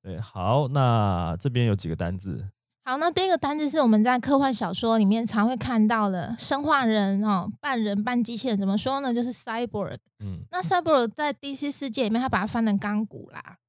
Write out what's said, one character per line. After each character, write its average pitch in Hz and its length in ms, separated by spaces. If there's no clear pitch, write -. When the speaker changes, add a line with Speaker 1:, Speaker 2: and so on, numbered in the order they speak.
Speaker 1:
对， 90 160
好， 110 500
那 104 680
这 135 120
边 120 160
有 104 100
几 82 140
个 80 40
单 87 240
字。 92 300
Speaker 2:
好， 262 140
那 330 140
第 359 140
一 381 40
个 349 80
单 285 200
字 302 120
是 302 140
我 254 40
们 214 160
在 247 160
科 269 200
幻 269 140
小 196 200
说 226 240
里 214 80
面 220 200
常 220 220
会 254 80
看 226 320
到 247 220
的 233 300
生 285 260
化 277 220
人 202 360
哦， 214 380
半 262 200
人 208 220
半 240 220
机 240 100
器 240 140
人， 208 100
怎 196 80
么 196 100
说 269 240
呢？ 262 120
就 233 100
是 247 80
cyborg。 226 680
Speaker 1:
嗯。 95 200
Speaker 2:
那 359 120
cyborg 311 520
在 294 160
D 277 240
C 285 160
世 269 200
界 247 140
里 208 60
面， 226 100
他 262 80
把 202 120
它 208 60
翻 226 180
成 208 140
钢 208 260
骨 - 260
啦 - 280